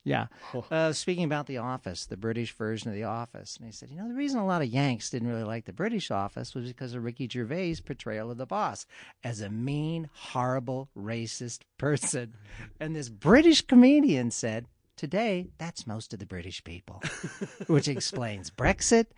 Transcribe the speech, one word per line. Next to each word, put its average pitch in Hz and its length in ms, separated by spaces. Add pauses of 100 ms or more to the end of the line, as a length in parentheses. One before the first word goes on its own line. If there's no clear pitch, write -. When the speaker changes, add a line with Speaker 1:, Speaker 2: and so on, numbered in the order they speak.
Speaker 1:
Yeah. 127 220 (260)
Speaker 2:
Huh. 123 100 (100)
Speaker 1:
Uh, 160 220
speaking 175 320
about 147 200
The 131 140
Office, 117 480
the 101 100
British 113 380
version 110 340
of 101 60
The 107 80
Office. 113 540
And 117 100
he 110 40
said, 120 200
"You 151 60
know, 208 100
the 240 80
reason 269 240
a 196 80
lot 175 160
of 131 60
Yanks 127 420
didn't 120 180
really 113 140
like 110 220
the - 80
British 208 360
Office 101 460
was 120 120
because 123 280
of 120 80
Ricky 120 280
Gervais' 160 440 (100)
portrayal 113 460
of 120 80
the 127 80
boss 185 400 (360)
as 117 180
a 101 100
mean, 147 600
horrible, 127 880
racist 113 600 (180)
person." 131 560 (240)
<laughs> - 220
And 156 160
this 139 140
British 247 520
comedian 247 720
said, 117 340 (320)
"Today, 180 500 (100)
that's 165 300
most 110 240
of 107 80
the 98 60
British 90 400
people," 87 360 (340)
<laughs> - 320
which 147 200
explains 120 640
Brexit, 226 540 (120)